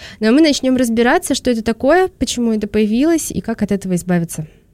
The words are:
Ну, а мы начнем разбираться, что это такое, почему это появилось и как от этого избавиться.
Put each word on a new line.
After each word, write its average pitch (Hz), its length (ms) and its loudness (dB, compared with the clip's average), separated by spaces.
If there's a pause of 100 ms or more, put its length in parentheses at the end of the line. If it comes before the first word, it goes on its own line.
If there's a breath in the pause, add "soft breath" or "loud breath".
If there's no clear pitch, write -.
(200 loud breath)
Ну, 214 80 0
а 226 60 4
мы 302 80 6
начнем 262 340 2
разбираться, 247 580 0
что - 160 -2
это 226 140 -2
такое, 302 460 2
почему 240 420 -4
это 214 160 -2
появилось 233 640 0
и - 80 -6
как 226 220 -6
от 202 100 0
этого 190 240 -2
избавиться. 170 500 -2 (280)